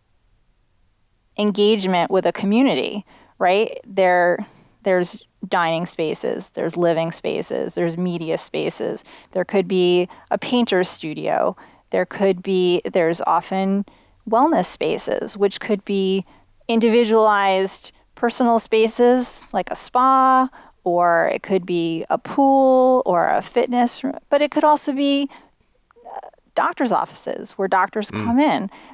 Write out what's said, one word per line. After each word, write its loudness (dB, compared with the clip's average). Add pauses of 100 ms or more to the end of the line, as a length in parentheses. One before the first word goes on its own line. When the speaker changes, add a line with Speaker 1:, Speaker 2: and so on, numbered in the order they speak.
(1400)
Speaker 1:
engagement 2
with 2
a 2
community, 0 (320)
right? 0
There, 2 (380)
there's 0 (220)
dining -2
spaces, -6
there's -6
living 0
spaces, -6
there's -2
media -4
spaces. -6 (260)
There -2
could -2
be 0 (220)
a 0
painter's 0
studio. -4 (360)
There 0
could -2
be, 0 (100)
there's 0
often -2 (440)
wellness 2
spaces, -6
which 0
could -4
be -2 (420)
individualized 2 (260)
personal 2
spaces 0
like -4
a -8
spa, 2 (340)
or 2
it -6
could -2
be -4
a 0
pool 2
or 2
a 0
fitness -2
room, -6 (120)
but 2
it 0
could 0
also 2
be, 0 (760)
uh, -16 (340)
doctor's -2
offices -4
where -4
doctors -2
Speaker 2:
Mm. -6
Speaker 1:
come 2
in. 0 (240)